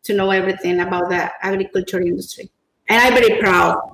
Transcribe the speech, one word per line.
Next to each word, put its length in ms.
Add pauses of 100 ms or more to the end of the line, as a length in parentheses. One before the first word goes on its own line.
to 120
know 160
everything 480
about 300
the 220 (140)
agriculture 560
industry, 480 (400)
and 100
I'm 140
very 260
proud. 400 (140)